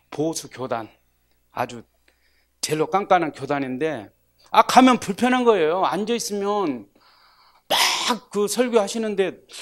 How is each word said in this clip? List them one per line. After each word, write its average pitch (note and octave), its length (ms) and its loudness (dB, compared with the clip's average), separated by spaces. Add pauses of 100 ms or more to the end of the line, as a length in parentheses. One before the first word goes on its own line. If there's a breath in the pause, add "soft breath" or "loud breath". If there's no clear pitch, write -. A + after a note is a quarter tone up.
(100)
보수 D3+ 400 -4
교단, A#2+ 380 -6 (640)
아주 A#2+ 300 -6 (760)
젤로 D3+ 280 0
깐깐한 F3+ 440 2
교단인데, C3+ 760 -4 (400 soft breath)
아, A3 120 4
가면 B3+ 360 6
불편한 B3 460 -2
거예요. F3+ 400 2
앉아있으면 G3+ 1040 -4 (800 soft breath)
막 - 640 -2
그 G3+ 160 0
설교하시는데 G#3+ 920 0 (200 loud breath)